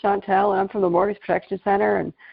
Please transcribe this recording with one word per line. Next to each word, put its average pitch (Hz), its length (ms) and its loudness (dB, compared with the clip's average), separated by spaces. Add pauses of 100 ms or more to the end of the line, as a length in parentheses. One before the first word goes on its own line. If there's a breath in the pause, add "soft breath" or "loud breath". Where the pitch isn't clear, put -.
Chantel, 202 500 0
and 190 80 0
I'm 196 80 -2
from 208 140 -4
the 180 80 2
Mortgage 196 300 0
Protection 185 440 -4
Center, 208 340 2
and 170 140 -4 (200 loud breath)